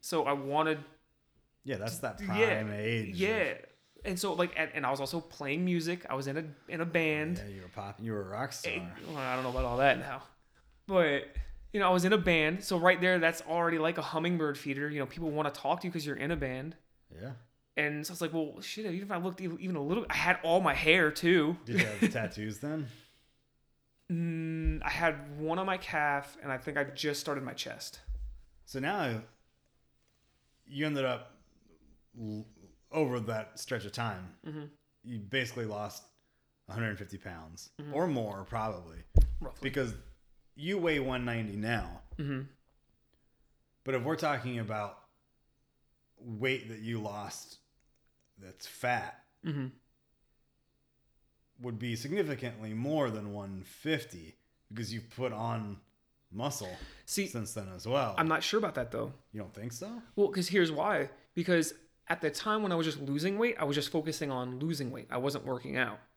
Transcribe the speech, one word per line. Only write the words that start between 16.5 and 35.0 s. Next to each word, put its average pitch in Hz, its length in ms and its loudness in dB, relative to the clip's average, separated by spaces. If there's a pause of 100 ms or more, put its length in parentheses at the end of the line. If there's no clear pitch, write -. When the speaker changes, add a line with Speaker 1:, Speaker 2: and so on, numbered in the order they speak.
Speaker 2:
Yeah. 107 180 -10 (460)
Speaker 1:
And 147 300 0
so 180 60 -8
it's 170 80 -6
like, 160 120 0
"Well, 156 280 -2
shit, - 240 -6
even 185 160 -2
if 202 100 -6
I 185 60 -2
looked 180 240 -4
e-, 185 80 -2 (100)
even 180 160 -2
a 147 80 0
little, 185 260 0
I - 60 0
had 180 280 4
all 170 180 6
my 156 120 6
hair 156 380 6
too." 170 540 6
Speaker 2:
Did 123 160 2
you - 40 8
have 110 260 4
Speaker 1:
<laughs> - 20 -8
Speaker 2:
tattoos 107 460 -2
then? 147 280 -4 (1200)
Speaker 1:
Mm, 160 720 0
I - 40 0
had 147 500 0
one 160 200 0
on 190 60 0
my 190 120 0
calf, 147 640 0
and 143 100 -6
I 131 60 -2
think 139 200 -4
I 143 80 4
just 143 340 -2
started 123 240 -4
my 127 100 -6
chest. - 460 -10 (680)
Speaker 2:
So - 140 -6
now 143 420 0 (1500)
you 139 180 -2
ended 143 200 2
up 123 280 -2 (880)
l-, 107 260 -6 (460)
over 135 280 2
that 110 400 -4
stretch 113 240 -4
of 101 80 -8
time, 98 380 -4 (180)
Speaker 1:
Mm-hmm. 151 160 -8 (400)